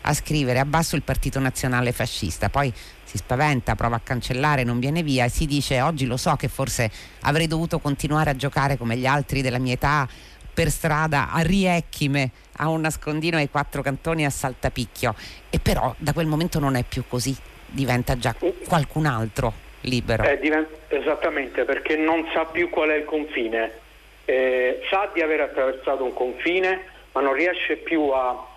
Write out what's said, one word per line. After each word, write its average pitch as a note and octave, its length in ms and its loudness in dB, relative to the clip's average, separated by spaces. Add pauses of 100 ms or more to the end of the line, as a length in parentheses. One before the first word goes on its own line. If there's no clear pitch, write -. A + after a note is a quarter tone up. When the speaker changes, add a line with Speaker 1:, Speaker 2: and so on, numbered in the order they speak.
Speaker 1:
a - 140 -2
scrivere: C#3 440 0
"Abbasso D#3 380 2
il C#3 60 0
Partito C3+ 360 -2
Nazionale B2 540 0
Fascista". - 560 -4
Poi C3+ 240 2 (300)
si - 160 -8
spaventa, B2+ 580 0
prova A#2 200 0
a A2+ 40 -2
cancellare, C3 640 0
non A#2+ 160 0
viene D3 240 0
via C3 220 2
e A#2+ 40 2
si - 180 0
dice: C#3 340 0
"Oggi C#3 260 2
lo A#2+ 100 -2
so D3+ 200 2
che - 100 -2
forse B2 420 -2 (340)
avrei D#3+ 260 2
dovuto E3 320 0
continuare D3 500 0
a C3 60 0
giocare C#3 400 0
come A#2 200 -2
gli B2+ 100 0
altri C#3 360 2
della B2 160 0
mia B2+ 140 0
età C#3 360 2 (460)
per E3 160 2
strada, D#3 600 0
a D#3+ 80 0
Riecchime, D#3+ 920 2 (280)
a D3 100 0
un D#3+ 140 0
nascondino D#3+ 540 -2
ai C#3+ 140 2
quattro D3 320 -2
cantoni, D3+ 420 0
a C#3 60 2
Saltapicchio". B2+ 840 -2 (380)
E - 80 0
però A#2+ 400 2
da D#3 140 -2
quel D#3+ 140 0
momento D#3 340 0
non C3+ 160 2
è B2 80 0
più - 240 -6
così, B2+ 280 -2 (300)
diventa B2 500 0
già A#2+ 160 -2 (320)
qualcun D#3 420 2
altro, A2+ 460 0 (280)
Libero. A#2+ 420 0
Speaker 2:
Eh, C#3+ 160 4
diven-, D#3 300 2 (180)
esattamente, C#3+ 800 0
perché - 320 0
non D#3+ 360 2
sa D#3+ 120 0
più E3+ 260 -2
qual D#3 200 2
è D3+ 40 4
il D3+ 100 0
confine. B2 680 -2 (520)
Eh, B2+ 640 2
sa G3 240 0
di E3 80 0
aver D#3 200 2
attraversato C3+ 640 0
un B2 100 -2
confine, F#3 680 0 (300)
ma C3+ 100 -2
non C#3 140 2
riesce D#3+ 420 0
più D3+ 320 0
a C3 220 2 (260)